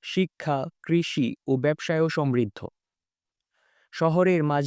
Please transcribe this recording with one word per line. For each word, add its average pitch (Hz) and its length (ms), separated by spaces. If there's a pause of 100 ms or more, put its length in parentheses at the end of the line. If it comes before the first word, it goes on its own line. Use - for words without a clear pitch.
শিক্ষা, 160 540 (240)
কৃষি 160 460 (180)
ও 139 100
ব্যবসায়ও 156 520
সমৃদ্ধ। 127 500 (1400)
শহরের 175 500
মাঝ 147 220